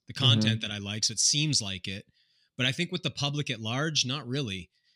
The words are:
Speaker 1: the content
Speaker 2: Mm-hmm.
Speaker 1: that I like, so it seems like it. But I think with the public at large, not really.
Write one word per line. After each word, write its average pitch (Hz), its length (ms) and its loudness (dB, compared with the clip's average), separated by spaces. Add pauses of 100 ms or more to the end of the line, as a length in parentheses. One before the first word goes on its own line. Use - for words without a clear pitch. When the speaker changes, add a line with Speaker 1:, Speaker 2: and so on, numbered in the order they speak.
Speaker 1:
the 117 60 -10
content 113 480 4
Speaker 2:
Mm-hmm. 107 80 -6
Speaker 1:
that - 20 -8
I 104 60 -6
like, 104 260 -4
so - 100 2
it 104 60 -2
seems 147 420 2
like 95 260 -6
it. 98 180 -6 (520)
But 127 80 0
I 135 60 2
think 170 200 -2
with 180 120 -4
the 156 80 -2
public 143 380 -2
at 113 120 -4
large, 135 440 0
not 127 220 -6
really. 113 420 -4 (260)